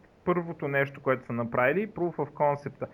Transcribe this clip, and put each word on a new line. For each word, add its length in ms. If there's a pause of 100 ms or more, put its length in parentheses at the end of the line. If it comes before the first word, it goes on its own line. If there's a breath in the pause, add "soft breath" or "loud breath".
(240)
първото 440
нещо, 320
което 260
са 60
направили, 560
Proof 280
of 140
Concept-а. 640